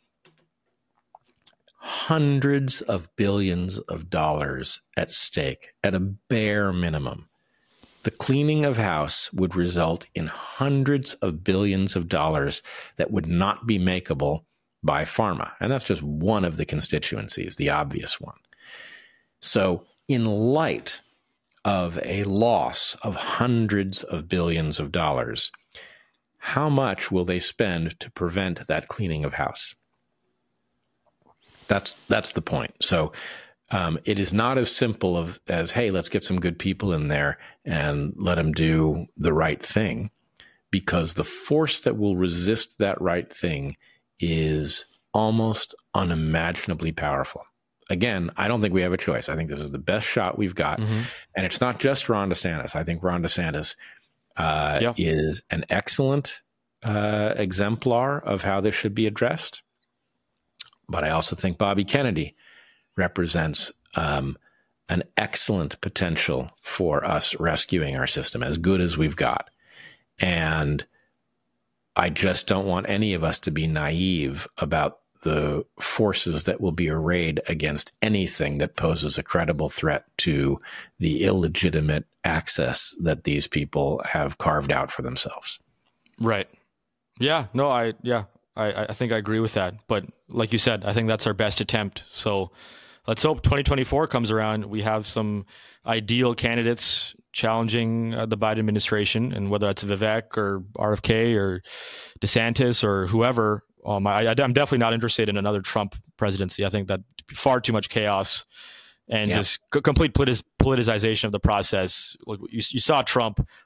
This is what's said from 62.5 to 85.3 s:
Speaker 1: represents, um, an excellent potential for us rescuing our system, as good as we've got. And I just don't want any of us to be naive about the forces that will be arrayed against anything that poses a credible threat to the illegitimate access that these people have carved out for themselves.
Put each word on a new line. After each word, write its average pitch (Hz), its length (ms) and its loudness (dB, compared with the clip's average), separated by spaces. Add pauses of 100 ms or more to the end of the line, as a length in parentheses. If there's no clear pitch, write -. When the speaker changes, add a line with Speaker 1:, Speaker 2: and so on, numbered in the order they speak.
Speaker 1:
represents, 85 760 0 (260)
um, 71 420 -2 (500)
an 90 140 0 (140)
excellent - 640 0
potential 80 720 -2 (120)
for 85 420 0
us - 340 0
rescuing 78 580 0
our 131 100 -2
system, - 360 -2
as 78 160 -2
good 92 220 2
as 85 160 0
we've 78 200 0
got. - 340 -2 (680)
And 80 680 0 (1080)
I 90 120 4
just 90 380 0
don't 98 200 2
want 95 220 0
any 104 260 2
of 82 80 0
us 80 180 0
to - 100 -2
be 80 160 0
naive 78 840 0 (100)
about 73 420 -2 (220)
the 76 420 0 (160)
forces 90 640 0
that - 160 0
will 95 100 2
be 80 200 0
arrayed 80 580 0
against 76 440 -2 (100)
anything 90 560 0
that 78 180 -2
poses 78 400 0
a - 60 -4
credible 82 480 0
threat 151 340 0 (140)
to 139 420 2 (380)
the 80 260 2
illegitimate 80 800 2 (180)
access - 800 0
that 80 240 0
these 73 240 0
people 71 560 -2
have - 320 -2
carved 147 340 0
out 131 220 0
for - 80 -8
themselves. - 580 -6 (640)